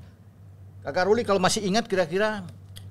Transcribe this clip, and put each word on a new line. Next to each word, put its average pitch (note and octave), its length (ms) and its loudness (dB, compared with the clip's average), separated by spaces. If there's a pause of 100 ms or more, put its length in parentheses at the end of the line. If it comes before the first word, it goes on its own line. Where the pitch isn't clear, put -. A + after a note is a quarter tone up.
(800)
Kakak E3+ 240 -2
Ruli, G#3+ 180 4
kalau G3+ 160 2
masih F#3 240 2
ingat G#3 220 2
kira-kira F#3+ 640 -2 (440)